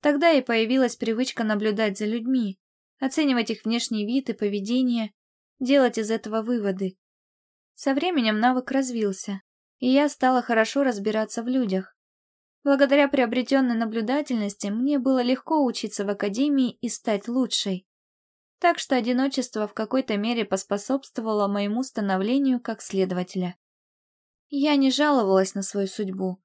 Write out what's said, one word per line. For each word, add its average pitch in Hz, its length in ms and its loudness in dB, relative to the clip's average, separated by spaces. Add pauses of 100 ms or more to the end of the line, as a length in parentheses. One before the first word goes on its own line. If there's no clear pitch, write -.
Тогда 294 300 4
и 285 100 6
появилась 240 560 0
привычка 226 480 -2
наблюдать 214 540 0
за 214 80 -4
людьми, 226 520 -2 (420)
оценивать 262 500 0
их 214 140 -6
внешний 220 420 -2
вид 254 240 -2
и - 20 -2
поведение, 220 800 -2 (460)
делать 262 400 2
из 214 120 -4
этого 220 320 -4
выводы. 202 540 -4 (800)
Со - 180 -2
временем 262 460 0
навык 247 320 2
развился, 226 720 -2 (360)
и 247 100 0
я 277 200 4
стала 254 320 2
хорошо 240 440 2
разбираться 214 580 -2
в 233 60 -6
людях. 202 460 -2 (680)
Благодаря 277 460 4
приобретённой 247 680 2
наблюдательности 226 920 -2
мне 262 300 0
было 254 240 2
легко 262 420 2
учиться 214 400 -2
в 196 60 -2
академии 240 680 0
и 240 80 -6
стать 208 400 -4
лучшей. 220 580 -2 (720)
Так 339 200 2
что - 180 -2
одиночество 247 720 -2
в - 60 -16
какой-то 226 420 -2
мере 226 280 -2
поспособствовало 208 1000 -2
моему 202 360 -2
становлению 240 800 0
как 226 200 -8
следователя. 180 760 -2 (920)
Я 285 280 2
не 269 140 4
жаловалась 233 640 4
на 196 80 -4
свою 196 240 -2
судьбу. 190 580 -6